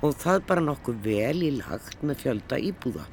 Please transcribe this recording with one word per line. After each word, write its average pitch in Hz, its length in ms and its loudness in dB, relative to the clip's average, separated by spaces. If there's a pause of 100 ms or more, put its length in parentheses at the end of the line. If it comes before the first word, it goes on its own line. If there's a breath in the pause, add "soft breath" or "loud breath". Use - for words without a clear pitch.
og 147 160 4
það 190 280 4
bara 175 160 4
nokkuð 139 400 -2
vel 113 400 2
í 151 140 2
lagt - 420 -8
með 147 220 -2
fjölda 120 380 0
íbúða. 101 520 -4